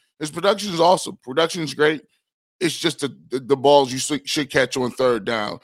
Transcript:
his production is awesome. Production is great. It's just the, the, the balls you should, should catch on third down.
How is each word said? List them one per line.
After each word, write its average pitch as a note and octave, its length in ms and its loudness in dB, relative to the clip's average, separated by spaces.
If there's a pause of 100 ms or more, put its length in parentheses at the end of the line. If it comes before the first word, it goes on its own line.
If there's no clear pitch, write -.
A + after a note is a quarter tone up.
(180)
his D3+ 140 -8
production G3 400 0
is E3 80 -2
awesome. F3 420 2
Production D#3+ 400 -2
is D3 120 -6
great. D3+ 280 0 (560)
It's D#3+ 180 -2
just - 240 -4
the, C3 160 -6 (140)
the, C3 100 -8
the C3 160 0
balls C#3 360 4
you C3 60 -6
should, C3+ 300 -6
should C#3+ 220 -4
catch B2+ 260 0
on B2+ 140 -2
third A#2+ 340 0
down. A2 400 -4